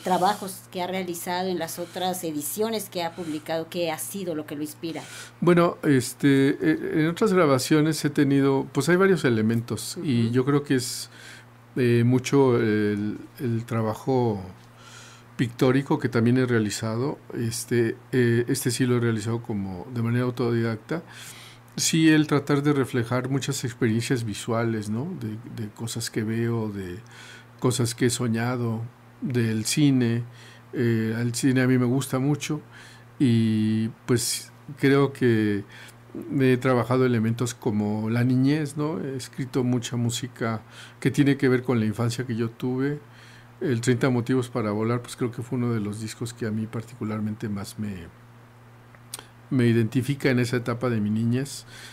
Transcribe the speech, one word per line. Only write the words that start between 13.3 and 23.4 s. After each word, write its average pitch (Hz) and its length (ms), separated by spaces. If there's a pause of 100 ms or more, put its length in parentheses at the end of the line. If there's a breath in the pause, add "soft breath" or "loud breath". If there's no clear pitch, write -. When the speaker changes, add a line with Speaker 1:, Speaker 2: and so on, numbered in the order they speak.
Speaker 2:
el 117 280
trabajo 113 760 (920 loud breath)
pictórico 135 640
que 127 100
también 120 300
he 127 80
realizado. 113 720 (160)
Este, 117 640 (140)
eh, 120 380
este 135 220
sí 123 160
lo 123 100
he 120 40
realizado 113 420
como 98 520
de 117 80
manera 120 220
autodidacta. 120 800 (720 loud breath)
Sí, 160 320
el 156 180
tratar 143 360
de 147 100
reflejar 127 560
muchas 135 360